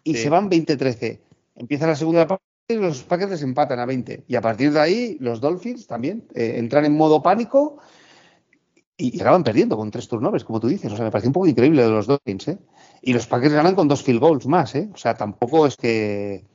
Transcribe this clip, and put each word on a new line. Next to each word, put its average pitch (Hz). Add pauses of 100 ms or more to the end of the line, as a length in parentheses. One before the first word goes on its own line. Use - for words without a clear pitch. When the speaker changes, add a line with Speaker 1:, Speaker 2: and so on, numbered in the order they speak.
Speaker 1:
Y 156
Speaker 2:
Sí. 113
Speaker 1:
se 143
van 190
veinte 165
trece. 120 (320)
Empieza 139
la 160
segunda 160
parte 190 (260)
y 233
los 175
Packers 185
les 165
empatan 131
a 120
veinte. 127
Y 127
a 117
partir 113
de 151
ahí, 196
los 117
Dolphins 180
también, 139
eh, 120
entran 127
en 147
modo 156
pánico 240 (1200)
y, 127
y 175
acaban 147
perdiendo 139
con 107
tres 117
turnovers, 143
como 113
tú 113
dices. 139
O 104
sea, 117
me 107
pareció 107
un 139
poco 185
increíble 135
de 117
los 107
Dolphins, 120
¿eh? 151 (420)
Y 131
los 113
Packers 135
ganan 160
con 180
dos 139
field 120
goals 143
más, 147
¿eh? 180
O -
sea, 117
tampoco 123
es 123
que 104 (100)